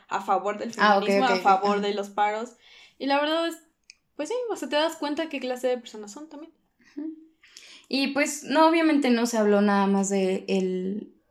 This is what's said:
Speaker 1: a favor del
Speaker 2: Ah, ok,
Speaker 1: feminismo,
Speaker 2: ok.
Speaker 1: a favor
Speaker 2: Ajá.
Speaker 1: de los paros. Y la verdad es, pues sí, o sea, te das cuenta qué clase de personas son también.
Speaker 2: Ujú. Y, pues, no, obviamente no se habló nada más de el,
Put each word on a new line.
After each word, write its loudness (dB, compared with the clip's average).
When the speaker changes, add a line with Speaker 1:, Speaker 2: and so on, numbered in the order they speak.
Speaker 1:
a -4
favor 0
del -8
Speaker 2:
Ah, 6
ok, 0
Speaker 1:
feminismo, 4
Speaker 2:
ok. 2
Speaker 1:
a -6
favor 4
Speaker 2:
Ajá. -2
Speaker 1:
de 0
los -6
paros. -2
Y -8
la 2
verdad -2
es, -6
pues -8
sí, -4
o -4
sea, -8
te -2
das 0
cuenta -6
qué -8
clase -4
de 0
personas -16
son -16
también. -18
Speaker 2:
Ujú. -10
Y, 0
pues, -2
no, 4
obviamente 2
no 2
se -2
habló 4
nada 4
más 2
de 0
el, -4